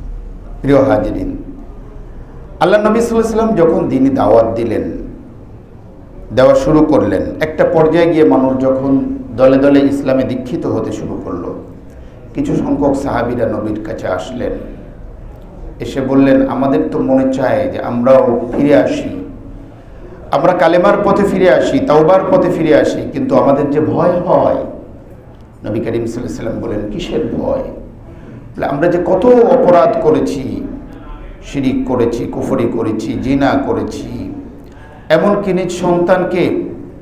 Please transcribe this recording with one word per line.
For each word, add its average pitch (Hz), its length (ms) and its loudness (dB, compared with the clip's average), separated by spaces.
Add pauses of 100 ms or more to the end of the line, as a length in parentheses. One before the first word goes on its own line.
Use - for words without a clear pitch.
(640)
প্রিয় 139 200 4
হাজিরিন। - 540 0 (1200)
আল্লাহ 190 200 4
নবী 214 200 2
সাল্লাল্লাহু - 0 -
আলাইহি 233 140 0
ওয়াসাল্লাম 214 420 2
যখন 165 320 2
দ্বীনি 131 200 2
দাওয়াত 110 460 4
দিলেন, 104 380 -2 (1400)
দেওয়া 135 180 6
শুরু 156 300 4
করলেন, 101 380 2 (180)
একটা 160 240 0
পর্যায়ে 160 480 4
গিয়ে 156 120 6
মানুষ 131 380 2
যখন 131 420 2 (320)
দলে 131 200 6
দলে 143 240 6
ইসলামে 135 420 0
দীক্ষিত - 440 -4
হতে 107 260 -4
শুরু - 320 -8
করলো, 90 300 -8 (800)
কিছু 147 220 -2
সংখ্যক 139 400 0
সাহাবীরা 120 500 -2
নবীর 107 380 -4
কাছে - 240 -8
আসলেন, 92 440 -6 (1300)
এসে - 200 -6
বললেন, 135 480 4
"আমাদের 135 440 0
তো 151 60 -4
মনে 131 340 2
চায় 123 400 0
যে - 60 -8
আমরাও 120 800 2
ফিরে 143 200 4
আসি, - 480 -2 (1040)
আমরা 170 220 2
কালেমার 175 520 4
পথে 196 200 2
ফিরে 185 260 4
আসি, 143 280 2
তাওবার 156 420 4 (100)
পথে - 200 2
ফিরে 151 300 4
আসি, - 320 -2
কিন্তু 135 240 0
আমাদের 139 340 2
যে 151 100 2
ভয় - 320 2
হয়।" - 520 2 (1000)
নবী 107 160 -4
করিম 117 260 -4
সাল্লাল্লাহু - 120 -6
আলাইহি - 20 -6
ওয়াসাল্লাম 110 400 -8
বলেন, 117 200 -6 (100)
"কিসের - 460 -4
ভয়?" - 280 -4 (920)
বলে, 135 100 -4
"আমরা 143 220 0
যে 175 180 0
কত 214 200 2
অপরাধ 180 760 6
করেছি, 131 640 0 (800)
শিরিক - 440 -2
করেছি, 131 360 0
কুফরি 127 440 -2 (100)
করেছি, 110 340 -2
জিনা 131 380 0 (160)
করেছি, 117 680 -6 (720)
এমনকি 190 440 2
নিজ 180 200 -2
সন্তানকে 175 920 0 (400)